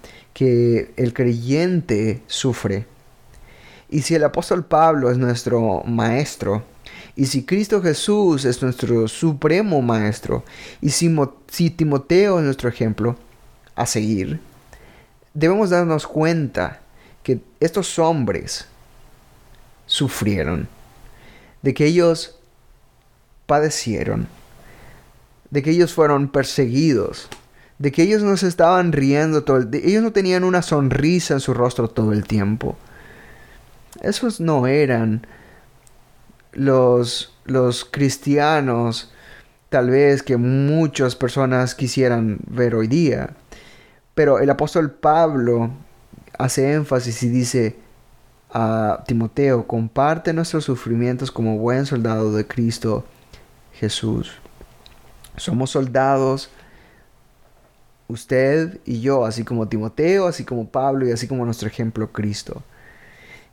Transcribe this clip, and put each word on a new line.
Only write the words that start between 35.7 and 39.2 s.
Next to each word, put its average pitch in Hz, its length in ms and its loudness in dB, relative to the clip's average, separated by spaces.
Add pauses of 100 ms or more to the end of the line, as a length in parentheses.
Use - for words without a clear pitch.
los, 127 840 2 (100)
los 123 400 0
cristianos, 139 1300 0 (580)